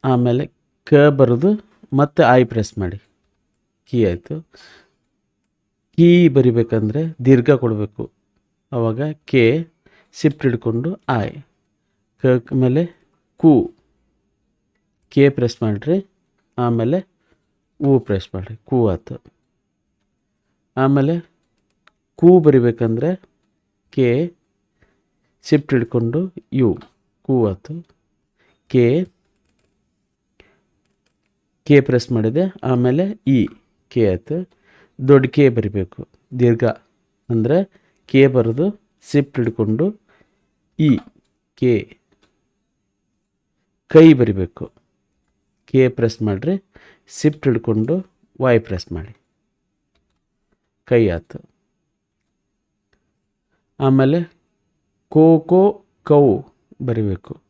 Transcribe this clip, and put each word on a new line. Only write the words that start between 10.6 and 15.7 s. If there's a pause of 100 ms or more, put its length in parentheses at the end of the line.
ಐ, (920)
ಕ
ಮೇಲೆ (580)
ಕು, (1600)
ಕೆ (140)
ಪ್ರೆಸ್
ಮಾಡ್ರಿ, (680)